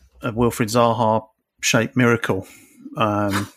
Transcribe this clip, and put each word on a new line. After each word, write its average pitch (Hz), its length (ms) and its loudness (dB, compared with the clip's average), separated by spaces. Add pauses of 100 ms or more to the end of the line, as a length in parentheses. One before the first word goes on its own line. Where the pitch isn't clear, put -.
(200)
a 120 120 -6
Wilfried 113 380 0
Zaha-shaped 113 1300 0
miracle, 117 500 0 (500)
um, 104 600 -2